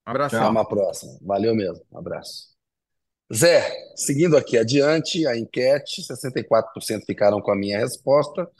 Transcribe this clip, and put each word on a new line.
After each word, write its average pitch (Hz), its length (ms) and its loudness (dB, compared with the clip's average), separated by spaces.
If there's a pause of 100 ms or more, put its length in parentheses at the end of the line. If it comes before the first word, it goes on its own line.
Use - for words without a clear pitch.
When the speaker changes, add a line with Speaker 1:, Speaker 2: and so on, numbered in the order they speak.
Speaker 1:
Abração. 127 360 -2
Speaker 2:
Até 110 100 4
uma 113 180 2
próxima. - 540 -4
Valeu 101 320 0
mesmo. 98 360 -4
Um - 80 -18
abraço. 85 500 -14 (840)
Zé, 160 360 4 (240)
seguindo 151 420 2
aqui 123 220 2
adiante, 147 680 2
a 120 100 -2
enquete, 131 680 -2
sessenta 131 380 -8
e - 40 -8
quatro 110 280 0
por - 100 -14
cento 107 220 -6
ficaram 104 360 2
com 101 100 -4
a 101 60 2
minha 101 220 -2
resposta. 139 800 0